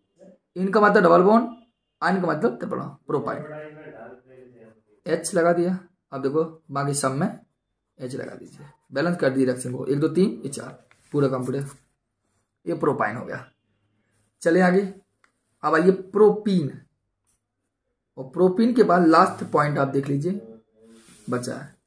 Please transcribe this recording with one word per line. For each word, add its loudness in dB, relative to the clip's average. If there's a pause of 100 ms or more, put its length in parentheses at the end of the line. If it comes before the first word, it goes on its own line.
(560)
इन -2
का 4
मतलब 6
double 8
bond, 4 (520)
आयन 0
का -2
मतलब -2
triple -8
bond, -10 (160)
प्रोपाइन। -4 (1600)
एच -4
लगा 4
दिया। -2 (340)
अब -10
देखो -2 (280)
बाकी -4
सब -2
में -2 (720)
एच -12
लगा -12
दीजिए, -20 (280)
Balance -2
कर 0
दिए 0
reaction -4
को, -10
एक, -2
दो, 0
तीन, 0
ये -10
चार, -14 (440)
पूरा 2
कंप्लीट -4
है। -12 (960)
ये -6
प्रोपाइन -2
हो -12
गया। -12 (960)
चले 4
आगे, 4 (840)
अब 0
आइए 4
propene। 2 (1500)
और -14
propene 2
के 4
बाद 4
last 4
point 0
आप 0
देख -4
लीजिए, -4 (840)
बचा -6
है -16 (140)